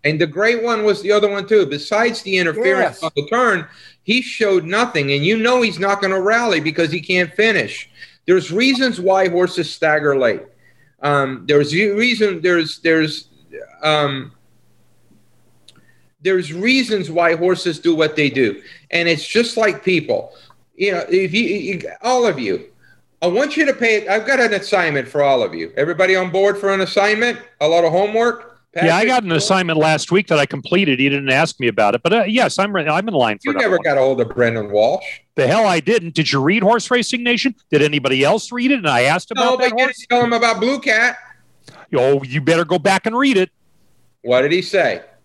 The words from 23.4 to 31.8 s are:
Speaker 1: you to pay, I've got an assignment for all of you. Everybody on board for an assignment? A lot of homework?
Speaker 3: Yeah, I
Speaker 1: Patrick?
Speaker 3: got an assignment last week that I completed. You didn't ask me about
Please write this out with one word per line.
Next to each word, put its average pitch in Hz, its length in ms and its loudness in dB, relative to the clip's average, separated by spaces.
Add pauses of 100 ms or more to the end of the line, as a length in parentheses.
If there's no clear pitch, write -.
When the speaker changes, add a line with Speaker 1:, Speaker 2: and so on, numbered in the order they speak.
Speaker 1:
you 311 80 2
to 277 80 2
pay, 220 340 0
I've 208 180 0
got 262 140 0
an 220 140 2
assignment 160 560 -2
for 143 140 0
all 135 200 4
of 85 100 -4
you. 82 220 -10
Everybody 175 400 0
on 185 160 -2
board 202 260 2
for 196 160 0
an 190 80 0
assignment? 214 560 0 (220)
A 151 80 0
lot 170 160 4
of 160 80 2
homework? 214 540 0 (300)
Speaker 3:
Yeah, 170 80 -2
I 165 40 2 (120)
Speaker 1:
Patrick? 233 80 2
Speaker 3:
got 247 160 0
an 175 80 -4
assignment 165 480 0
last 156 320 0
week 202 160 2
that 160 100 2
I 143 80 2
completed. 147 540 -2
You 139 100 2
didn't 139 220 -2
ask 156 280 0
me 123 80 0
about 104 280 2